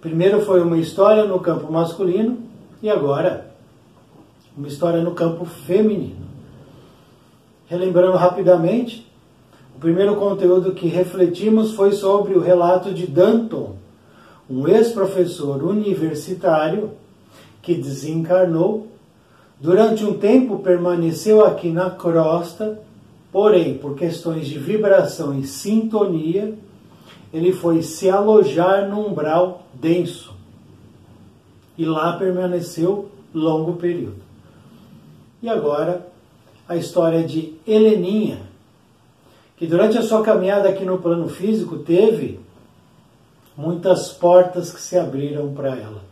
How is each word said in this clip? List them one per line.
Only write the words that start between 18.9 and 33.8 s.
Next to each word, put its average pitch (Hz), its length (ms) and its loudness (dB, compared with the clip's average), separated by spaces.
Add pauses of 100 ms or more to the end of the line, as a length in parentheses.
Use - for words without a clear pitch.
Durante 214 440 2
um 175 140 -2
tempo 220 400 2
permaneceu 175 840 2
aqui 170 260 0
na 180 200 -2
crosta, 170 880 -2 (500)
porém, 180 480 2
por 139 160 -8
questões 160 540 -6
de 135 100 -10
vibração 180 800 0
e 131 80 -6
sintonia, 202 1120 -2 (720)
ele 170 200 0
foi 165 280 0
se - 300 -2
alojar 196 800 4
num 214 180 -6
umbral 170 560 0 (120)
denso. 165 600 -4 (1400)
E 165 80 -4
lá 160 300 -2
permaneceu 180 960 -2 (220)
longo 160 420 -2
período. 165 480 -6 (1160)